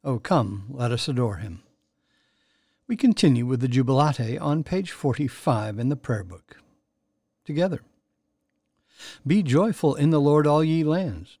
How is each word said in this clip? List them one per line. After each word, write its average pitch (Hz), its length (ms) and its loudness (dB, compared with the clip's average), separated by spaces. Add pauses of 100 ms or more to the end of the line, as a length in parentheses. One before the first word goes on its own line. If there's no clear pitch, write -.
O 131 160 -4
come, 101 520 -2
let 123 200 -4
us 120 160 -4
adore 123 300 -2
him. 82 260 -12 (1300)
We 233 80 -2
continue 143 500 4
with 123 140 -2
the 131 80 0
Jubilate 131 720 0
on 151 240 -2
page 185 260 -4
forty-five 120 880 -2
in 123 120 0
the 147 40 0
prayer 107 300 -6
book. 87 320 -20 (880)
Together. 165 360 -2 (1400)
Be 180 200 2
joyful 156 500 2
in 165 160 2
the 151 100 4
Lord, 147 280 4
all 151 160 4
ye 160 180 0
lands. 151 580 -4